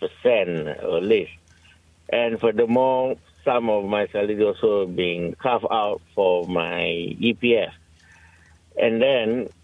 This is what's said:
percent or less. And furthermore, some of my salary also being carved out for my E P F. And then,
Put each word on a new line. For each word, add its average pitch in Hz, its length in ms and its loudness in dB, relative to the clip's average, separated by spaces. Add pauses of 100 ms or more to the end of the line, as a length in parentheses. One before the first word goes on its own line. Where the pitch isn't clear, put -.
percent 87 840 -2
or 87 180 -2
less. 101 280 2 (800)
And 117 320 -2
furthermore, 127 760 2 (280)
some 120 240 0
of 104 160 0
my 104 220 -2
salary 104 360 -2
also 101 440 2
being 87 480 -4
carved 120 360 -2
out 104 300 -2 (140)
for 90 320 2
my 85 400 -2
E 85 520 -2
P 117 200 2
F. 87 160 -4 (1040)
And 113 220 2
then, 123 460 0 (160)